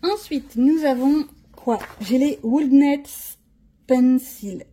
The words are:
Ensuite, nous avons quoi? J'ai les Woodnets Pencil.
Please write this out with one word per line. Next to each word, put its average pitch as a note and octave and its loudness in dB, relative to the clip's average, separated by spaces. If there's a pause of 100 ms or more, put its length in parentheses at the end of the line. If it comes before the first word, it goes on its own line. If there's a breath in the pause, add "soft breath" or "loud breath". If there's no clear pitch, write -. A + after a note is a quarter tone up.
Ensuite, E4+ -4
nous C#4+ 4
avons C#4 2 (300)
quoi? A3+ -2 (220)
J'ai G#3+ 0
les C4+ 2
Woodnets C#4+ 0 (500)
Pencil. B3+ -2